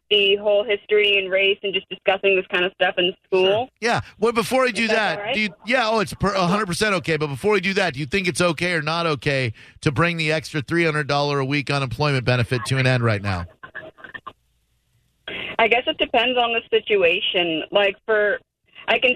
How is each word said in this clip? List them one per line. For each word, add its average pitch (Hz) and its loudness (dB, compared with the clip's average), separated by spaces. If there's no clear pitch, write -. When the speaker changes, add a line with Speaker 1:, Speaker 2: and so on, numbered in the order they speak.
Speaker 1:
the 202 4
whole 208 2
history 208 2
and 190 -2
race 196 2
and 196 -4
just 190 -6
discussing 190 0
this 185 -2
kind 180 0
of 190 -2
stuff 185 0
in 180 -2
school. 185 2
Speaker 2:
Sure. 214 0
Yeah. 214 0
Well, 226 2
before 233 0
I 247 0
do 214 -2
Speaker 1:
Is 220 0
that 220 2
Speaker 2:
that, 196 0
Speaker 1:
all - -10
right? 233 -4
Speaker 2:
do 214 -2
you, 208 -2
yeah, 240 0
oh, 226 2
it's 185 -2
per-, 196 0
a 185 2
hundred 208 0
percent 196 0
okay. 160 -2
But 151 -2
before 139 -2
we 202 2
do 190 -2
that, 180 0
do 131 -10
you 151 -4
think 190 -2
it's 170 -2
okay 175 0
or 165 -2
not 165 -2
okay 139 -2
to 156 0
bring 165 2
the 156 -2
extra 156 -2
three 170 0
hundred 151 -2
dollar 143 0
a 135 0
week 143 -2
unemployment 139 0
benefit 123 0
to 135 0
an 127 2
end 127 2
right 104 2
now? 90 -4
Speaker 1:
I 226 4
guess 233 2
it 311 -4
depends 247 0
on 233 0
the 220 -2
situation. 180 0
Like, 202 2
for, 208 0
I 226 2
can 247 2